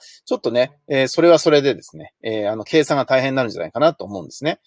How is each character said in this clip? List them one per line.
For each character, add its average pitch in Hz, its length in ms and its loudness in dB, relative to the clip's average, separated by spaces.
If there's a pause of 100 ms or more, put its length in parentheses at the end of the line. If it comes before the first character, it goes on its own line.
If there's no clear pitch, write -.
(240)
ち - 100 -4
ょ - 20 -4
っ - 40 -6
と 117 120 -4
ね、 123 340 -2
え 135 180 0
ー、 131 40 -2
そ - 120 -4
れ 170 100 6
は 160 100 6
そ 165 100 2
れ 147 120 4
で 135 120 0
で 85 80 -18
す - 140 -20
ね、 - 260 -20
え 110 220 -6
ー、 101 80 -2
あ - 20 -4
の、 110 80 -10
計 151 220 2
算 151 120 0
が 131 100 0
大 131 160 2
変 135 100 -4
に 131 40 -4
な 131 60 0
る 117 60 -2
ん - 20 -8
じ 92 80 -12
ゃ - 20 -8
な 82 60 -8
い - 60 -14
か 120 80 -4
な 160 120 4
と 95 120 -12
思 98 160 -10
う - 20 -12
ん - 40 -16
で - 40 -18
す - 140 -14
ね。 165 220 -4